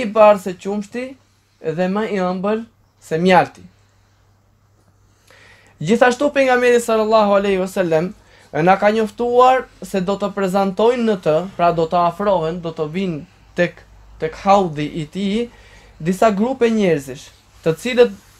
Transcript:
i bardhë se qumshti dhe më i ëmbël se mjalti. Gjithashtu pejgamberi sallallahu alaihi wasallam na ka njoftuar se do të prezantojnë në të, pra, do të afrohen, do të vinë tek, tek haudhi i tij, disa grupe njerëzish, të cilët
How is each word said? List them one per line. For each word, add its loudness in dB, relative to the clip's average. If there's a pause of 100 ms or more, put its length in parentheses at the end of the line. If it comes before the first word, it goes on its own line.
i -4
bardhë 6
se -8
qumshti -8 (580)
dhe -4
më -2 (100)
i -4
ëmbël -4 (340)
se -6
mjalti. 2 (2250)
Gjithashtu 2
pejgamberi 2
sallallahu 2
alaihi 0
wasallam -2 (420)
na 2
ka 2
njoftuar 2 (180)
se -4
do -4
të -6
prezantojnë 0
në 0
të, 0 (220)
pra, 2
do 0
të 0
afrohen, -2
do -8
të -6
vinë -6 (340)
tek, -2 (360)
tek -6
haudhi 0 (160)
i -10
tij, -4 (520)
disa 2
grupe 0
njerëzish, -2 (360)
të 0
cilët 2 (240)